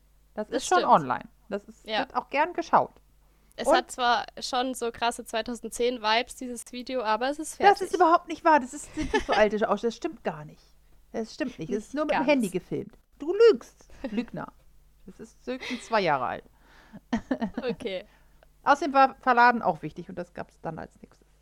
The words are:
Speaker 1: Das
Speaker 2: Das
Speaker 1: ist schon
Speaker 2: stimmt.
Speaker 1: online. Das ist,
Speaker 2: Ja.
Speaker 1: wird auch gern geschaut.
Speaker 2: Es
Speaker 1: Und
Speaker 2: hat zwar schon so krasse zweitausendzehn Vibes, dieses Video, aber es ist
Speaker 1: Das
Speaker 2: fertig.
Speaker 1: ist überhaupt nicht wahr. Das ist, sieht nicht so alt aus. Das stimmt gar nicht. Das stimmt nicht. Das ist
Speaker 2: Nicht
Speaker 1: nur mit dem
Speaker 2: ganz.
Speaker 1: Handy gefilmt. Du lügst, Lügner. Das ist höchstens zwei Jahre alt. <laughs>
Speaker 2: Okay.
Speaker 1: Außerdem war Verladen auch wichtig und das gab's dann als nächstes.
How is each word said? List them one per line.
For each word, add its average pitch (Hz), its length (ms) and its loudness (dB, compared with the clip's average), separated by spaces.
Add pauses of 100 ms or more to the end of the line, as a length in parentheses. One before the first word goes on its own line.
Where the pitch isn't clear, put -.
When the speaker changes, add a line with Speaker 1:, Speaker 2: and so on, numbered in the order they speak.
(340)
Speaker 1:
Das 214 140 -8
Speaker 2:
Das - 100 -4
Speaker 1:
ist - 100 -10
schon 370 100 4
Speaker 2:
stimmt. 254 140 2
Speaker 1:
online. 143 360 2 (200)
Das 202 200 -8
ist, - 180 -20
Speaker 2:
Ja. 214 140 -4
Speaker 1:
wird - 140 -6
auch 240 160 -6
gern 311 220 -2
geschaut. - 400 0 (640)
Speaker 2:
Es - 120 -6
Speaker 1:
Und 285 60 8
Speaker 2:
hat 254 160 0
zwar 240 360 0 (140)
schon 254 340 -4
so 233 180 -6
krasse 240 320 -2
zweitausendzehn 233 760 -4
Vibes, 220 360 0
dieses 247 360 -12
Video, 247 300 -6
aber 220 280 0
es 294 80 -6
ist 311 140 -10
Speaker 1:
Das - 40 -16
Speaker 2:
fertig. 381 320 4
Speaker 1:
ist - 80 -8
überhaupt 339 320 4
nicht - 160 -6
wahr. 311 160 6
Das 247 120 -8
ist, - 220 -14
sieht 294 180 -6
nicht - 140 0
so - 80 -2
alt 208 320 4
aus. 202 160 0
Das 233 140 -2
stimmt - 280 -8
gar 156 200 -6
nicht. - 180 -20 (500)
Das 226 220 -8
stimmt - 240 -6
nicht. 160 140 -8
Das 202 60 0
ist 214 100 -12
Speaker 2:
Nicht - 60 -12
Speaker 1:
nur 294 100 -2
mit 302 80 0
dem - 60 2
Speaker 2:
ganz. 269 120 0
Speaker 1:
Handy 254 180 4
gefilmt. - 480 -8 (220)
Du 311 160 -4 (160)
lügst, - 380 -2 (220)
Lügner. 196 420 -8 (520)
Das - 160 -20
ist - 260 -20
höchstens 254 400 -8
zwei 226 140 2
Jahre 147 260 2
alt. 92 180 -6 (680)
<laughs> 233 580 -4
Speaker 2:
Okay. 190 340 -8 (580)
Speaker 1:
Außerdem 285 320 0
war 269 220 4
Verladen 240 460 4
auch 160 200 -2
wichtig 165 260 -12
und 185 80 -16
das 180 160 -12
gab's - 300 -16
dann 80 160 -10
als - 240 -16
nächstes. - 240 -20 (160)